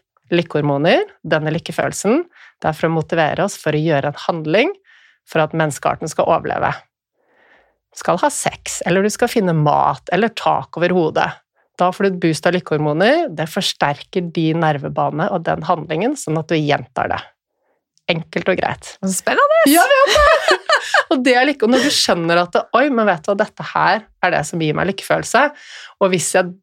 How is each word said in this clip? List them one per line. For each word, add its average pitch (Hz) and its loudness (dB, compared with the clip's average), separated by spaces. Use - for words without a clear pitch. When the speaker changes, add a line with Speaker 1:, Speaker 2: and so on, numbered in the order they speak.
Speaker 1:
lykkehormoner, 160 2
denne 156 0
lykkefølelsen, 170 -2
det 156 0
er 151 -6
for - 0
å 165 0
motivere 160 0
oss 202 -4
for 151 -2
å 151 0
gjøre 147 0
en - -16
handling 180 0
for 160 0
at 156 -2
menneskearten 156 -2
skal - 0
overleve. - 0
Du - -20
skal - 0
ha 294 2
sex, - -6
eller 185 2
du 208 0
skal 233 -2
finne 185 0
mat, 143 2
eller 214 2
tak - -2
over 175 0
hodet. 160 0
Da 180 2
får 190 -2
du 196 2
et 185 -4
boost 160 0
av 175 4
lykkehormoner, 180 0
det 156 -6
forsterker - -4
din 160 0
nervebane 151 -2
og 170 -4
den 160 -2
handlingen, 165 -2
sånn 156 -4
at 156 -8
du 165 2
gjentar 143 -4
det. - -4
Enkelt 170 -4
og 180 0
greit. - -6
Speaker 2:
Spennende! 523 2
Speaker 1:
Ja, 320 6
vi 523 4
vet 508 4
det! 587 4
<laughs> - -20
Og 262 0
det 262 6
er 247 4
lykke, 277 0
og 226 2
når 254 4
du 285 0
skjønner 170 0
at, 175 0
oi, 247 4
men 233 0
vet 175 0
du 202 -2
hva, - 0
dette 202 -4
her 175 0
er 180 2
det 151 0
som 170 -6
gir 151 0
meg 160 0
lykkefølelse, 190 0
og 190 2
hvis 180 0
jeg 180 2